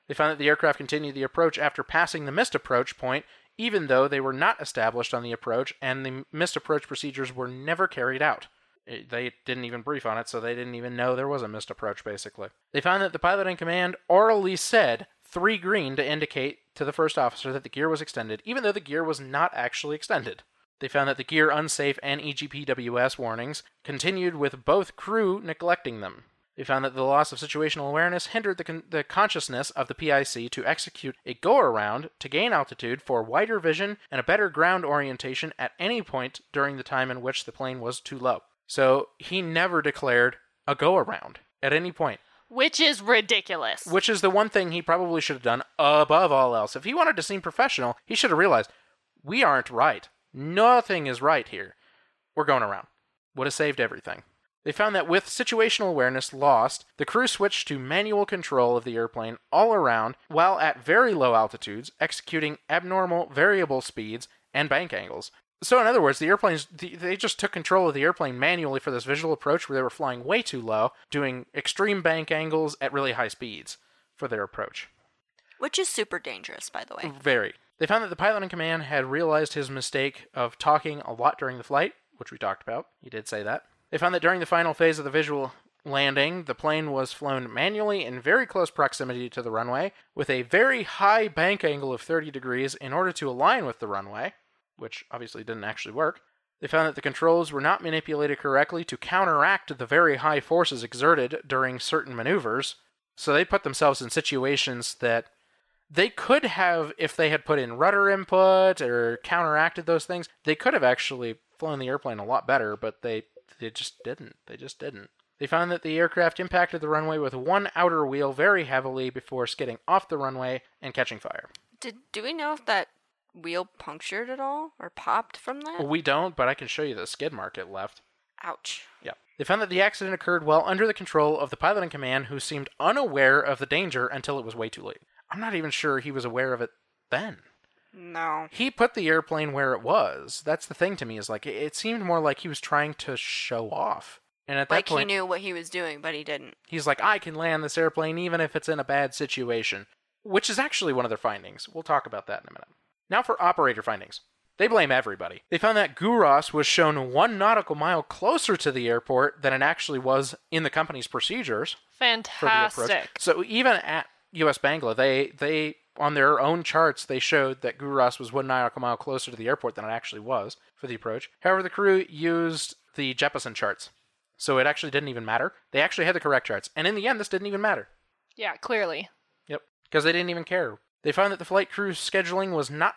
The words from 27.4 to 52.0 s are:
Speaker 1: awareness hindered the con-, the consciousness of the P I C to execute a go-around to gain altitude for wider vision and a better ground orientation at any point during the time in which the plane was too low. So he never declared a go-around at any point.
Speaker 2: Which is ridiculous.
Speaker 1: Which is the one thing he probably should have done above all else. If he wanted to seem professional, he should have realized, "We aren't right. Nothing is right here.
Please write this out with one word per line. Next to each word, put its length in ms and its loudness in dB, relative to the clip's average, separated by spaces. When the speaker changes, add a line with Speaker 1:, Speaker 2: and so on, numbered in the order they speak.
Speaker 1:
awareness 380 0
hindered 300 -4
the 60 -8
con-, 260 -10
the 140 -2
consciousness 680 -2
of 160 -4
the 60 -8
P 180 -2
I 120 4
C 260 -6
to 160 -8
execute 500 -4
a 80 -8
go-around 720 2
to 100 -12
gain 240 0
altitude 500 -2
for 180 0
wider 380 0
vision 380 0
and 100 -4
a 40 -2
better 260 2
ground 340 2
orientation 760 -4
at 180 -6
any 240 -4
point 380 -8
during 260 -2
the 60 -10
time 280 -2
in 100 -8
which 220 -6
the 80 -14
plane 300 -8
was 180 -6
too 180 -12
low. 240 0
So 520 4
he 240 -4
never 400 2
declared 560 2
a 80 0
go-around 640 2
at 100 2
any 180 0
point. 280 -4
Speaker 2:
Which 300 2
is 220 4
ridiculous. 840 0
Speaker 1:
Which 200 2
is 140 0
the 80 6
one 180 4
thing 240 0
he 120 -4
probably 380 2
should 160 -4
have 60 -14
done 200 2
above 520 6
all 240 6
else. 200 0
If 80 -10
he 100 -4
wanted 220 4
to 80 -2
seem 180 -6
professional, 640 0
he 100 -8
should 140 4
have 100 4
realized, 300 6
"We 200 0
aren't 280 4
right. 360 2
Nothing 760 4
is 120 -4
right 280 2
here. 300 -12